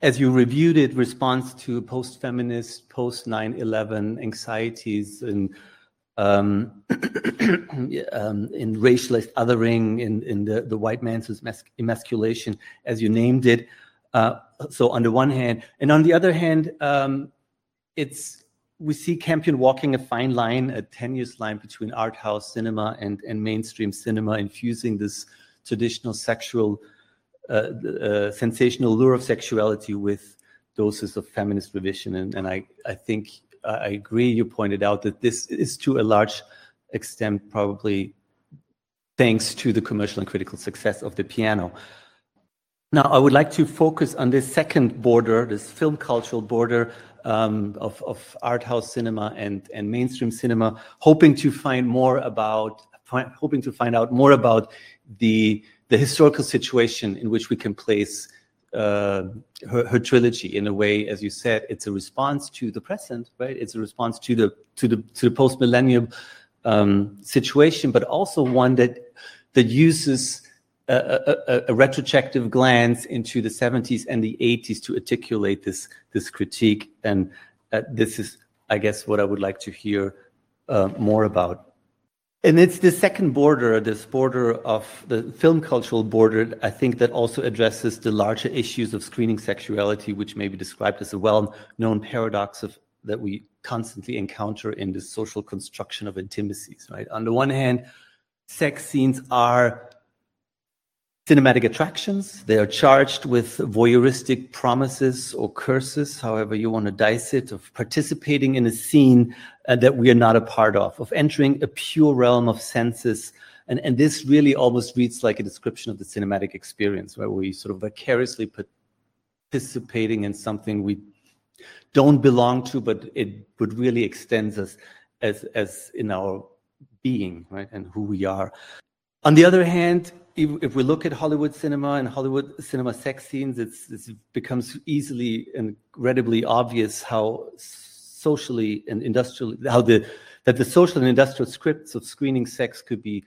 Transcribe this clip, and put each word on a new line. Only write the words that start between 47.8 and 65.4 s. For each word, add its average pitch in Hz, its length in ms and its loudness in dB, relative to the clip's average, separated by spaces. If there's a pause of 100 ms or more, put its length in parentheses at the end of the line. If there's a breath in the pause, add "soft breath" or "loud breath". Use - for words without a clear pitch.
of, 104 220 -10
of - 400 -12
art 120 220 -4
house 117 280 -4
cinema 110 440 -6
and, 101 360 -8
and 104 160 -8
mainstream 123 440 -4
cinema, 113 500 -2 (160 loud breath)
hoping 156 380 8
to 143 160 0
find 127 340 -2
more 127 320 2
about, 110 640 -4 (220)
fi-, 127 340 -4
hoping 151 240 -2
to 131 80 -8
find 120 240 -2
out 117 180 0
more 139 200 8
about 113 400 4 (460 loud breath)
the, 110 460 2 (240 soft breath)
the 120 80 6
historical 143 460 4
situation 117 720 -2
in 110 140 -6
which 113 180 -2
we 123 60 -4
can 110 220 -6
place, - 500 -4 (480 soft breath)
uh, 101 480 -2 (480)
her, 120 160 0
her 123 140 2
trilogy. 120 560 2
In 101 100 -2
a 104 80 -4
way, 104 320 0
as 104 160 -8
you 104 80 -6
said, 113 400 -2
it's - 160 -12
a 104 60 -6
response 139 580 -6
to 113 220 -8
the 110 80 -12
present, 123 580 -12
right? 131 180 -8
It's 117 200 -12
a - 20 -8
response 113 400 -6
to - 160 -2
the, 110 200 2 (200)
to - 140 0
the, 113 80 2
to 113 340 0
the 120 40 0
post-millennium, 123 760 4 (560 loud breath)